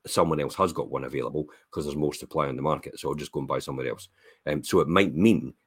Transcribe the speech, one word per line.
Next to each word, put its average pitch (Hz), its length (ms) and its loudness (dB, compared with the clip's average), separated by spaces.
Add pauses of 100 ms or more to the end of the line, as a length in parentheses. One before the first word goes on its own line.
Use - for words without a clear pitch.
someone 80 340 2
else 69 140 -4
has 95 180 2
got 58 200 -6
one 67 140 -4
available 67 440 -4 (220)
'cause 78 140 -6
there's 73 100 -4
more 76 180 0
supply - 340 -4
on 65 80 -6
the 65 60 -8
market, 76 380 -4
so 69 100 -6
I'll 71 60 -2
just 73 160 -10
go 73 80 -6
and 69 80 -4
buy 67 100 -2
somewhere 67 300 -6
else. - 220 -8 (360)
Um, 73 180 -2
so 90 180 4
it 71 60 2
might 87 280 4
mean 85 400 4 (120)